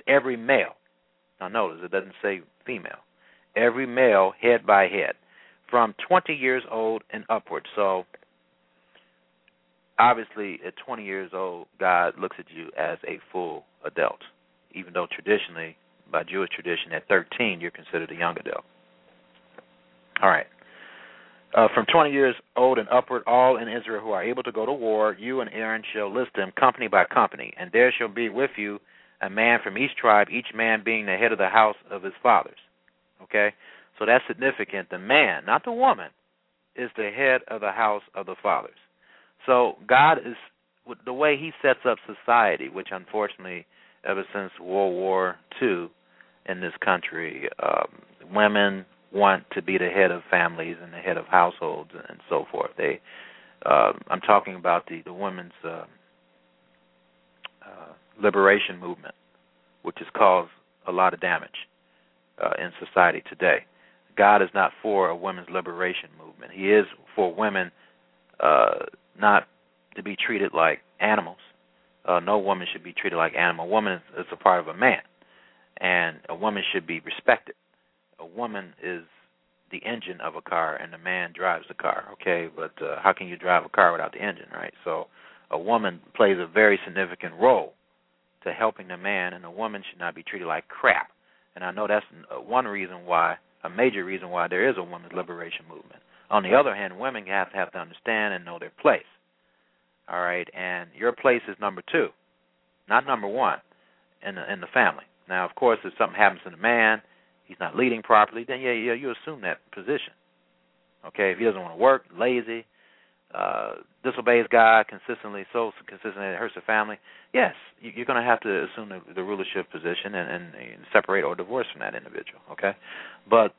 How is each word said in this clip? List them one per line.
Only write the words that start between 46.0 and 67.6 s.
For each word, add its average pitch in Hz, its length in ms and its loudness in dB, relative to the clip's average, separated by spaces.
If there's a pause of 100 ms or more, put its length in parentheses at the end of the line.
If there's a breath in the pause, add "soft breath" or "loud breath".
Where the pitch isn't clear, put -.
in 92 140 -6
this 87 180 -8
country, 82 800 -4
um, - 300 0 (440)
women 104 540 2 (260)
want 98 400 4
to 87 120 -6
be 92 160 0
the 90 100 -2
head 92 220 4
of 87 140 -6
families 85 540 0
and 85 140 -20
the 87 40 -14
head 87 200 -4
of 82 80 -10
households 85 640 2 (180)
and - 120 -18 (100)
so 73 220 -2
forth. - 260 -4
They, 69 220 -2 (640 loud breath)
uh, 60 280 6 (160)
I'm 92 120 -4
talking 101 320 2
about 87 320 0
the, 82 160 -14
the 90 120 -16
women's, 90 400 -10 (100)
uh, 82 220 -10 (1800)
uh, 87 280 -20 (260)
liberation 98 580 4
movement, 87 380 -14 (680)
which 90 160 -8
has 87 100 -14
caused 92 420 4 (360)
a 90 40 -4
lot 90 220 2
of 85 80 -10
damage, - 460 -4 (720)
uh, - 220 -2
in 87 140 -8 (120)
society 87 440 2
today. 85 340 0 (540 soft breath)
God 101 240 8
is 92 120 -2
not 95 280 0
for 98 280 0
a 85 60 -4
women's 90 340 -10
liberation 90 680 -6
movement. - 340 -20
He 95 220 2
is 104 120 6 (300)
for 92 180 0
women, 95 380 -2 (720 soft breath)